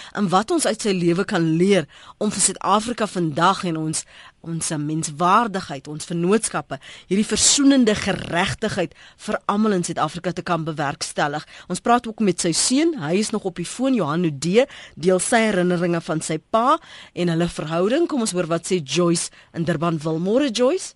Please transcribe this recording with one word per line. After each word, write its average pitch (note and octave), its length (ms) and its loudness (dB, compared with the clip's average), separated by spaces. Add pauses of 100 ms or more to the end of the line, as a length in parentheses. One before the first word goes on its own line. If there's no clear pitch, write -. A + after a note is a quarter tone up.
(140)
en G3+ 160 -2
wat A3 220 2
ons E4+ 140 0
uit A3 160 -2
sy G#3 100 0
lewe F3 340 2
kan E3 320 0
leer F3+ 280 4 (320)
om G#3+ 140 -2
vir G3 100 -4
Suid-Afrika G#3+ 640 0
vandag F3 560 0
en E3+ 140 -2
ons, D#3+ 280 -4 (360)
ons E3 360 -6
menswaardigheid, D#3+ 1120 0
ons D3+ 180 -10
vennootskappe, F3 720 -2 (280)
hierdie G3+ 180 0
versoenende C4 720 4
geregtigheid F#3 960 -2 (240)
vir - 280 -6
almal G#3+ 260 2
in F3+ 120 0
Suid-Afrika E3 480 -4
te E3+ 100 -6
kan E3 220 -2
bewerkstellig. D3+ 840 -4 (220)
Ons F#3 120 -6
praat A#3+ 280 2
ook A3 120 -10
met F#3+ 220 0
sy F3 100 0
seun, D4 480 2
hy D#3 140 -2
is G#3 160 0
nog G#3 140 -4
op F#3 120 -6
die F3 100 -6
foon, C4 280 -2
Johan E3+ 280 0
Nudee, E3+ 440 2 (300)
deel F#3+ 240 4
sy - 180 0
herinneringe F3+ 640 2
van D#3+ 200 -4
sy D#3+ 180 -4 (100)
pa B3+ 300 2 (340)
en F3 140 0
hulle E3+ 200 2
verhouding. F3+ 600 0
Kom D4 140 -2
ons A3 100 -2
hoor F3+ 160 -2
wat E3 180 -2
sê F#3+ 180 0
Joyce E3+ 460 0 (240)
in E3+ 100 -4
Durbanville. D#3+ 560 -2
Môre, A3+ 320 2
Joyce. B3 440 0